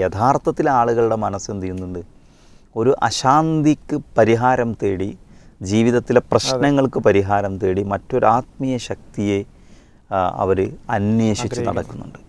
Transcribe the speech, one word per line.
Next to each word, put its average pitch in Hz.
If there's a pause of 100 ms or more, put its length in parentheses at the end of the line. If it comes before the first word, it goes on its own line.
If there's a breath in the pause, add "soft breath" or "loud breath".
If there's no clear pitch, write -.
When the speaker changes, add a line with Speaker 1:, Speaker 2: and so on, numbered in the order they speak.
Speaker 1:
യഥാർത്ഥത്തിൽ 135 (120)
ആളുകളുടെ 117
മനസ്സ് 98
എന്ത് 98
ചെയ്യുന്നുണ്ട്? 92 (800 soft breath)
ഒരു 123 (160)
അശാന്തിക്ക് 151 (220)
പരിഹാരം 117 (100)
തേടി, 98 (600 soft breath)
ജീവിതത്തിലെ 117
Speaker 2:
അതെ. -
Speaker 1:
പ്രശ്നങ്ങൾക്ക് 131
പരിഹാരം 98
തേടി 95 (100)
മറ്റൊരു 113 (100)
ആത്മീയ 131 (120)
ശക്തിയെ, 101 (760 soft breath)
ആ, - (240)
അവര് 95 (300)
അന്വേഷിച്ച് 110
Speaker 2:
ആഗ്രഹിക്കുന്നു. 120
Speaker 1:
നടക്കുന്നുണ്ട്. -